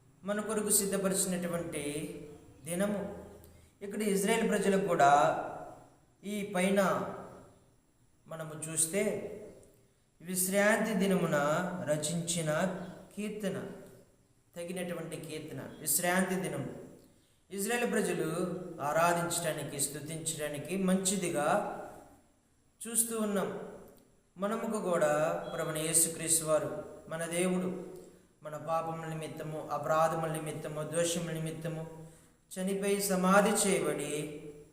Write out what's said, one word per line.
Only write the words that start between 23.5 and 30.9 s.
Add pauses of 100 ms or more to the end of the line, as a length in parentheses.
మనముకు
కూడా (100)
ప్రభువైన
యేసుక్రీస్తు
వారు, (260)
మన
దేవుడు, (600)
మన
పాపముల
నిమిత్తము,
అపరాధముల
నిమిత్తము, (120)